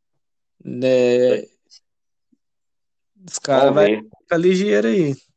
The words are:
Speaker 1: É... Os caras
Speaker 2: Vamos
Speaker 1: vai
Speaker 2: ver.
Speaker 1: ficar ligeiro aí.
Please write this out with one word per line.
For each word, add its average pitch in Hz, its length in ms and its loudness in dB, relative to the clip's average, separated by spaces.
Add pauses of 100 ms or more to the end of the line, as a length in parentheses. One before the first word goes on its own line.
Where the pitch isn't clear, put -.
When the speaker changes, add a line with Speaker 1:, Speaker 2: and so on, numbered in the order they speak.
(840)
Speaker 1:
É... 123 680 2 (1800)
Os - 120 -14
caras 135 260 0
Speaker 2:
Vamos 139 120 2
Speaker 1:
vai 202 200 2
Speaker 2:
ver. - 100 -12 (160)
Speaker 1:
ficar 175 140 -4
ligeiro 202 520 0
aí. 170 260 0 (220)